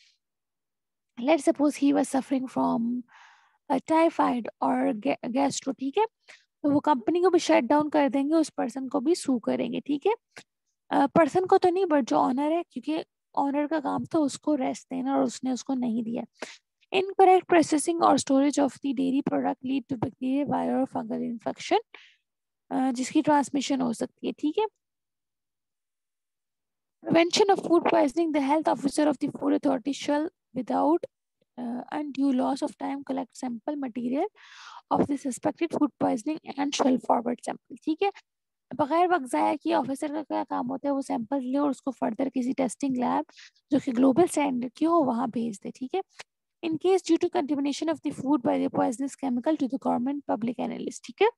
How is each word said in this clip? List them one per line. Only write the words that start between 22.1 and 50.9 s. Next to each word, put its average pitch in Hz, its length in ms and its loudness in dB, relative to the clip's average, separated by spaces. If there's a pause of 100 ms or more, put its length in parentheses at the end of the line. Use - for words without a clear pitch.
uh, 262 220 0
जिसकी 254 300 0
transmission 285 580 0
हो 240 120 -2
सकती - 340 -8
है, 262 60 -4
ठीक 302 260 -4
है। 427 80 2 (2500)
Prevention 339 500 4
of - 120 -2
food 339 160 4
poisoning, 320 500 2
the 294 100 0 (100)
health 311 260 2
officer 294 340 0
of 254 60 -6
the 285 180 -4
food 285 240 0
authority 269 340 -2 (120)
shall 294 220 0 (280)
without, 269 420 2 (600)
अ, 240 240 -8 (160)
undue 277 360 -2
loss 262 340 -2
of - 80 -16
time 277 340 -8
collect 262 340 -8
sample 247 400 -6
material 254 420 -4 (720)
of - 80 2
the 277 200 -2
suspected 311 420 -4
food - 220 0 (120)
poisoning 277 380 -2 (180)
and 285 120 -2
shall 254 280 2
forward - 420 0
sample, - 440 -12
ठीक 320 180 -2
है। 392 100 0 (640)
बगैर 311 340 2
वक्त 330 180 0
ज़ाया 311 280 0
किए 311 200 -2
ऑफिसर 277 380 -2
का 302 100 -6
क्या 311 220 -4
काम 277 220 -4
होता 269 220 -4
है, 277 60 2
वो 269 80 -2
सैंपल 269 380 -4
ले 254 180 -2
और 285 120 2
उसको 262 200 -6
फर्दर 254 380 -4
किसी 254 240 -2
टेस्टिंग 262 440 -2
लैब 247 280 -2 (480)
जो 262 80 4
कि 262 120 -4
ग्लोबल 262 340 4
स्टैंडर्ड 262 460 -2
की - 120 -4
हो 330 160 4
वहाँ 247 300 0
भेज 226 320 -4
दे, 247 80 -10
ठीक - 240 -10
है। 381 80 -2 (640)
In 320 140 -4
case 370 240 2
due 320 220 2
to 349 120 0
contamination 285 520 -2
of 311 120 0
the 285 120 -6
food 277 280 0
by 269 280 0
the - 20 -18
poisonous 269 540 -2
chemical 262 320 0
to 269 120 0
the 262 180 -6
government 262 440 -2
public 240 300 -4
analyst, - 440 -8